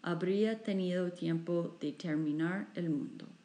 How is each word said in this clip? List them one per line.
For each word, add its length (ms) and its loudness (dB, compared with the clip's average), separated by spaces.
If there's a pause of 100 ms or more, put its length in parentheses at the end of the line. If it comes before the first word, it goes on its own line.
habría 600 2
tenido 520 0
tiempo 680 0
de 140 -2
terminar 800 0
el 140 -2
mundo. 360 -2 (200)